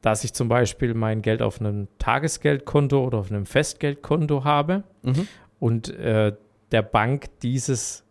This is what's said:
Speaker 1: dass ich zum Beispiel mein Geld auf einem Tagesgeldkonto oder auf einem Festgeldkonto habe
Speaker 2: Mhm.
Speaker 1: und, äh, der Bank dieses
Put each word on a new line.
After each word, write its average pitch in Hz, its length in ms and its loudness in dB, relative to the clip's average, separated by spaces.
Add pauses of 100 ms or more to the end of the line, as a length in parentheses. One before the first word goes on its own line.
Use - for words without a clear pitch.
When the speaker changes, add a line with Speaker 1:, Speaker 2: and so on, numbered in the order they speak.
Speaker 1:
dass 110 220 0
ich 117 100 -6
zum 123 140 -2
Beispiel 120 480 0
mein 110 260 0
Geld 113 220 0
auf 110 160 -4
einem 104 280 -4 (120)
Tagesgeldkonto 139 1040 2
oder 120 140 0
auf 95 100 -6
einem 101 160 -4
Festgeldkonto 147 960 -2
habe 147 420 0 (180)
Speaker 2:
Mhm. 143 240 0 (320)
Speaker 1:
und, 113 300 0
äh, 107 440 2 (380)
der 110 120 4
Bank 117 420 0 (160)
dieses 123 680 -4